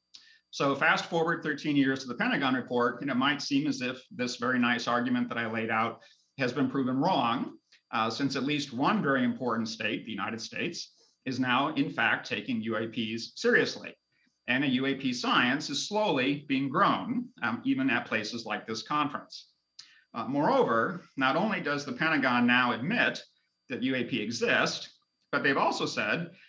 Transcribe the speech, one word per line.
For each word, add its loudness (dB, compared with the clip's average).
So 0
fast 2
forward 0
thirteen -2
years 4
to -12
the -6
Pentagon 0
report, 0
and -4
it 0
might 0
seem 0
as -2
if -6
this -4
very 0
nice 2
argument 2
that -6
I -4
laid -2
out 0
has 0
been 0
proven 0
wrong, 2
uh, 0
since -2
at -2
least -2
one 2
very 4
important 0
state, -4
the -10
United -6
States, -8
is -4
now, 2
in 0
fact, 0
taking -4
U -2
A -4
Ps -6
seriously. 0
And 2
a 0
U 2
A 2
P -2
science 2
is -4
slowly 0
being 0
grown, 2
um, -2
even 2
at 0
places -4
like -6
this -6
conference. -2
Uh, -6
moreover, 2
not 2
only 0
does -2
the -6
Pentagon 2
now 6
admit 0
that -4
U 2
A 0
P -2
exist, 0
but 0
they've 4
also 2
said -2